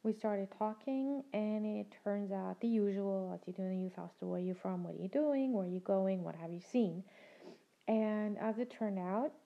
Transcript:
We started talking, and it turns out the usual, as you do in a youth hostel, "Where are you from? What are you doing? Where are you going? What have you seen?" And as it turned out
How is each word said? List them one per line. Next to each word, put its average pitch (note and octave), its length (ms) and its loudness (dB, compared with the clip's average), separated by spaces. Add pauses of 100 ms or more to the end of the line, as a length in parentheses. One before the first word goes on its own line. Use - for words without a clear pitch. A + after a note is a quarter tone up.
We A3 80 2
started G#3 340 0 (100)
talking, C4+ 680 -2 (100)
and G#3+ 320 0
it G#3 260 -4 (120)
turns G3+ 260 0
out F#3 300 -2
the A#3 80 2
usual, G3 680 2
as F3+ 140 -8
you F3+ 40 -6
do F#3+ 100 -4
in F#3 100 0
a F#3 100 0
youth F#3 140 -4
hostel, F3+ 340 -8
"Where F3+ 80 0
are F3+ 40 0
you F#3 120 0
from? F3+ 300 -2
What E3+ 100 -6
are - 80 -6
you F#3+ 60 -4
doing? C4+ 440 2
Where G3 140 2
are - 20 -2
you F3+ 120 -2
going? F#3+ 420 2
What E3 140 -6
have E3 160 -8
you F3 80 -8
seen?" F#3+ 420 2 (880)
And G#3+ 500 2
as A3 200 0
it B3 120 -2
turned G3 300 -2
out G#3 320 0 (140)